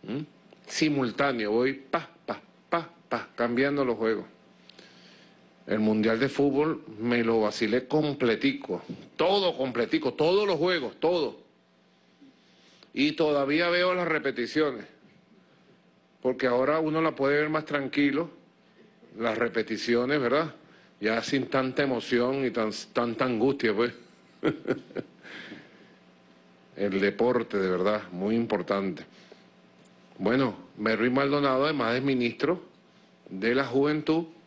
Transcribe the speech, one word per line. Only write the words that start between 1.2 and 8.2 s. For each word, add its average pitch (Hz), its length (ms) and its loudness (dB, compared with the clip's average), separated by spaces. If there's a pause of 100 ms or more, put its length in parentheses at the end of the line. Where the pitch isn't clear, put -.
voy 123 220 2
pa, 156 380 -6 (160)
pa, 120 120 -6 (300)
pa, 170 220 -2 (180)
pa, 113 260 -4
cambiando 135 520 0
los 120 100 0
juegos. 107 300 0 (1400)
El 107 120 0
Mundial 107 400 2
de 135 100 0
Fútbol 143 540 0 (180)
me 120 240 0
lo 113 160 2
vacilé 107 460 0
completico, 135 960 0 (340)